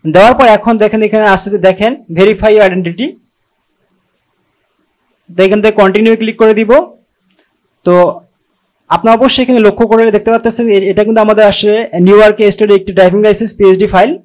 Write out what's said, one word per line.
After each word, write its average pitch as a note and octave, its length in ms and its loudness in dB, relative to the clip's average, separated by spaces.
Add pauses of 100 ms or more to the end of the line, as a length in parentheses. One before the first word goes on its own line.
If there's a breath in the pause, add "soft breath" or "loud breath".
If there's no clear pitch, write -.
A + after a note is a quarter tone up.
দেওয়ার F#3+ 320 2
পর C4 100 4 (100)
এখন A3+ 160 -2 (100)
দেখেন G#3+ 240 -2
এখানে G#3+ 260 -2
আসছে F#3+ 200 -4
যে G3 140 -4
দেখেন G3+ 240 0 (260)
verify G#3+ 380 0
your G#3 140 4
identity। F3+ 380 -8 (2250)
তো F3 120 -6
এখান G#3 140 0
থেকে G#3+ 200 -2
continue G#3+ 400 2
click A3 200 -8
করে A3 180 2
দিব। A3 120 -2 (1120)
তো F3+ 80 0 (1000)
আপনারা A3+ 220 0
অবশ্যই C4 260 0
এখানে B3 240 0
লক্ষ্য G#3+ 240 0
করে A3+ 100 2 (140)
দেখতে G#3 180 -2
পাচ্ছেন A#3 320 -4 (100)
এ-, F#3+ 160 0
এটা F#3+ 160 -2
কিন্তু A3 180 0
আমাদের G#3+ 260 2
আসলে G#3 240 -2 (300)
নিউ G3+ 160 4
ইয়র্কে G#3+ 220 2 (100)
স্টেটের G#3 260 0
একটি F#3+ 180 -8
driving F#3+ 280 2
license G#3+ 320 -2
পিএইচডি F#3+ 360 2
file। G#3 180 0 (140)